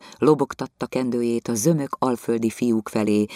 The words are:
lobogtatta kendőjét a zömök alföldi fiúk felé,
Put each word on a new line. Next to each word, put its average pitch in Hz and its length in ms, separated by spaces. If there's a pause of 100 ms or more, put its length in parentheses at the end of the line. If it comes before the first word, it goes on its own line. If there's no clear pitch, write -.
(180)
lobogtatta 139 680
kendőjét 120 600
a 120 60
zömök 139 460
alföldi 117 500
fiúk 113 400
felé, 104 360 (100)